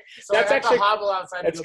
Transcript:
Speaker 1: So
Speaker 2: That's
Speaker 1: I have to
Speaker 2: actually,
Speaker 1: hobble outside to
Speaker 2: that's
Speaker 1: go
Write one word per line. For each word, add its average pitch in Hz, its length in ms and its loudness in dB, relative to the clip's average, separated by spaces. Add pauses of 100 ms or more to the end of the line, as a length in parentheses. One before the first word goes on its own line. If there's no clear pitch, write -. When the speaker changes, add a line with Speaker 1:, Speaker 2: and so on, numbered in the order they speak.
(200)
Speaker 1:
So - 140 -4
Speaker 2:
That's 214 160 2
Speaker 1:
I 277 40 2
have 269 100 0
to 247 40 0
Speaker 2:
actually, 208 100 4
Speaker 1:
hobble 202 320 0
outside 185 280 -6
to 175 60 -6
Speaker 2:
that's 165 160 -4
Speaker 1:
go 156 40 -12